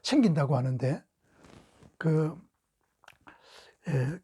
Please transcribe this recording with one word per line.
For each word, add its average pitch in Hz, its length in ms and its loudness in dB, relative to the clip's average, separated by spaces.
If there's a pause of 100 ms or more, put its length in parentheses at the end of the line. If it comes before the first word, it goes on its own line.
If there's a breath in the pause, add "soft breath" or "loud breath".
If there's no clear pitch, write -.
생긴다고 160 540 2
하는데, 127 480 -2 (920 soft breath)
그, 160 420 -2 (1500 loud breath)
에, 139 360 -2